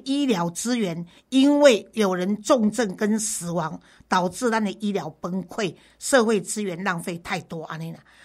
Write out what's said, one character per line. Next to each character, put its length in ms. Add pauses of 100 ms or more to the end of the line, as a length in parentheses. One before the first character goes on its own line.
医 200
疗 240
资 280
源， 280 (220)
因 320
为 320
有 240
人 260
重 300
症 240
跟 240
死 320
亡， 260 (300)
导 220
致 200
咱 140
的 80
医 220
疗 160 (100)
崩 240
溃， 320 (240)
社 240
会 160
资 240
源 180
浪 160
费 200
太 240
多 240
安 120
尼 140
啦。 80 (260)